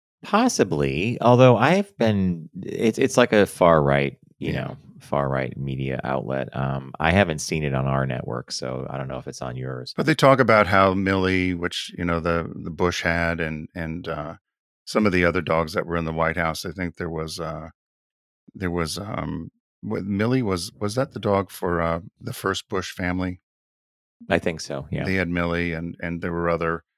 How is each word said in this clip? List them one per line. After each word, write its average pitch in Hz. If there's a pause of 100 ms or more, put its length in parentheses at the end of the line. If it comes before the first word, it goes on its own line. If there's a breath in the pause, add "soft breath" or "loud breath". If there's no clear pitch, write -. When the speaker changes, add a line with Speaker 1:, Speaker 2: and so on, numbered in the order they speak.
(240)
Speaker 1:
Possibly, 101
although 123
I've 165
been, 160 (140)
it's, 110
it's 131
like 123
a 104
far 82
right, 69 (220)
you -
Speaker 2:
Yeah. -
Speaker 1:
know, - (220)
far 69
right 65
media 65
outlet. 65
Um, 67
I 80
haven't 87
seen 80
it 67
on 67
our 67
network, 62
so 64
I -
don't 67
know 65
if -
it's 131
on 123
yours. 127
Speaker 2:
But -
they 151
talk 135
about 107
how 95
Millie, 95
which, -
you 87
know, 85
the, 85
the 85
Bush 87
had, 85
and, 78
and, 85
uh, 78 (500)
some 110
of 98
the 90
other 87
dogs 80
that 85
were 85
in 82
the 80
White 82
House. 80
I 87
think 85
there 87
was, 80
uh, 80 (840)
there 90
was, 82
um, 82 (320)
wa-, 104
Millie 107
was, 95
was 104
that 131
the 110
dog 98
for, 87
uh, 82 (200)
the -
first -
Bush 92
family? 90 (880)
Speaker 1:
I 90
think 82
so, 71
yeah. 69
Speaker 2:
They 92
had 92
Millie, 87
and, 85
and 85
there 90
were 85
other, 82 (140)